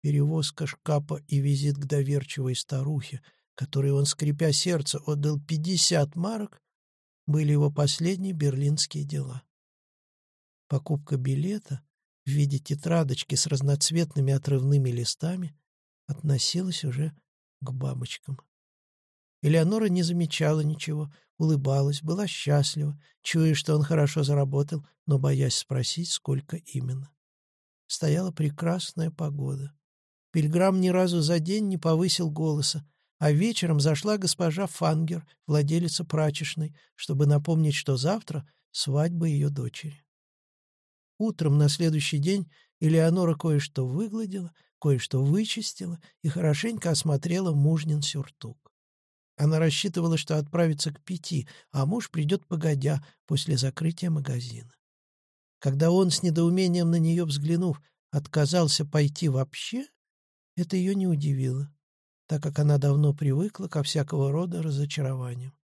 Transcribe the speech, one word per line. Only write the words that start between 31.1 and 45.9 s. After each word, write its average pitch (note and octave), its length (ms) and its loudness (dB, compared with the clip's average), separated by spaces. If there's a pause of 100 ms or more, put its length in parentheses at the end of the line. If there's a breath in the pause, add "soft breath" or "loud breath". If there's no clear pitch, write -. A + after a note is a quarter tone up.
за E3 160 2
день G3 280 -2
не F#3+ 120 -2
повысил E3 520 0
голоса, D3+ 560 -2 (320 soft breath)
а D3+ 140 4
вечером E3+ 480 2
зашла D#3 380 2
госпожа F3+ 480 0
Фангер, D#3+ 600 -2 (200 soft breath)
владелица D#3 580 0
прачечной, D3+ 720 -2 (180 soft breath)
чтобы D3 300 0
напомнить, D3 500 4
что C3+ 220 -2
завтра D#3 500 -2 (240 soft breath)
свадьба E3 580 0
ее D3 200 2
дочери. C#3 560 -8 (1120)
Утром E3 400 2
на D3 140 6
следующий D#3 480 0
день F3+ 320 0 (300 soft breath)
Элеонора E3 540 4
кое-что D3 520 0
выгладила, F#3+ 680 -6 (260 soft breath)
кое-что C3+ 460 2
вычистила F#3 720 -2 (220 soft breath)